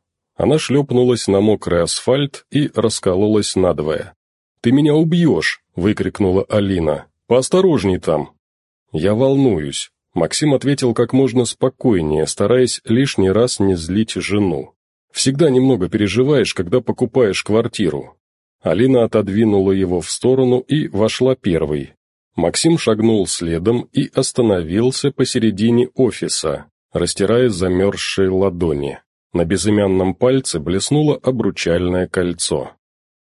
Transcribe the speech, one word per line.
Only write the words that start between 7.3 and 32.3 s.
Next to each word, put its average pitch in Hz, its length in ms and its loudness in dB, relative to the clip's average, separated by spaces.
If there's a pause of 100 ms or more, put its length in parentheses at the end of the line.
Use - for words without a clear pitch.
там!» 76 320 -4 (640)
«Я 95 220 0
волнуюсь», 123 760 0 (220)
Максим 113 400 0
ответил 127 400 0
как 120 200 -2
можно 127 320 2
спокойнее, 80 840 0
стараясь 117 560 0
лишний 110 480 0
раз 113 280 0
не 98 160 2
злить 90 380 -4
жену. 90 600 -2 (380)
«Всегда 139 380 0
немного 127 400 2
переживаешь, 110 640 0
когда 98 280 0
покупаешь 113 600 0
квартиру». 104 760 -2 (440)
Алина 117 440 2
отодвинула 101 640 2
его 90 300 0
в - 80 -12
сторону 127 500 0
и 156 280 -2
вошла 127 480 0
первой. 76 580 -4 (420)
Максим 90 420 0
шагнул 110 500 2
следом 90 640 -4
и - 200 -2
остановился 113 960 0
посередине 117 840 0
офиса, 85 720 -2 (280)
растирая 98 560 0
замёрзшие 92 800 0
ладони. 87 720 -2 (340)
На 85 120 0
безымянном 95 680 0
пальце 127 460 0
блеснуло 131 560 0
обручальное 90 920 -2
кольцо. 85 640 -4 (520)